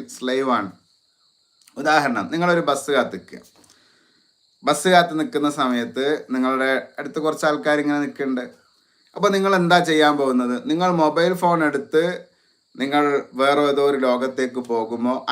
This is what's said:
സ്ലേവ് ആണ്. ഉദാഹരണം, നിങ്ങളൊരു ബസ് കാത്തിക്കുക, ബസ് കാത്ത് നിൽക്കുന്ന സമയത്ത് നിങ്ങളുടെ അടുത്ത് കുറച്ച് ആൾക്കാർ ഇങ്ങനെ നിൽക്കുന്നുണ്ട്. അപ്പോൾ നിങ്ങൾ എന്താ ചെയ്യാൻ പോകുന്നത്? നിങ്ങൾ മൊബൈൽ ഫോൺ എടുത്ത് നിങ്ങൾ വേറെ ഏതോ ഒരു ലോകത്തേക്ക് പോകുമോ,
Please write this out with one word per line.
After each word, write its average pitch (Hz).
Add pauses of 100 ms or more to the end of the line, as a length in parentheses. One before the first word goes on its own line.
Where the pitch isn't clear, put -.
(160)
സ്ലേവ് 127
ആണ്. 98 (1080)
ഉദാഹരണം, 139
നിങ്ങളൊരു 170
ബസ് 143
കാത്തിക്കുക, 95 (1300)
ബസ് 151
കാത്ത് 170
നിൽക്കുന്ന 147 (100)
സമയത്ത് 127 (300)
നിങ്ങളുടെ 131 (300)
അടുത്ത് 143
കുറച്ച് 156
ആൾക്കാർ 151
ഇങ്ങനെ 147
നിൽക്കുന്നുണ്ട്. 127 (720)
അപ്പോൾ 202
നിങ്ങൾ 196
എന്താ 175 (120)
ചെയ്യാൻ 151
പോകുന്നത്? 123 (140)
നിങ്ങൾ 175 (140)
മൊബൈൽ 165
ഫോൺ 170 (100)
എടുത്ത് 143 (760)
നിങ്ങൾ 143 (360)
വേറെ 143
ഏതോ 139
ഒരു 135
ലോകത്തേക്ക് 127 (100)
പോകുമോ, 117 (200)